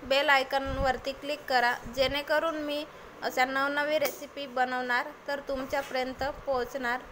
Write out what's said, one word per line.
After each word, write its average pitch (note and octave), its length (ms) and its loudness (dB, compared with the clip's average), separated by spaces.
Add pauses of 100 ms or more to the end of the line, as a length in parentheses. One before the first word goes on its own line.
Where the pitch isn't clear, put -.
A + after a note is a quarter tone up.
बेल C4+ 260 4
आयकॉनवरती C4+ 800 2
क्लिक C#4+ 380 -6
करा, B3 240 4 (220)
जेणेकरून D4 600 2
मी D4 300 -4 (360)
अशा - 240 2
नवनवी C#4+ 540 2
रेसिपी C#4+ 480 -4
बनवणार B3+ 600 0 (200)
तर C#4+ 200 -2
तुमच्यापर्यंत C4 760 -2
पोहोचणार. B3+ 760 -2 (120)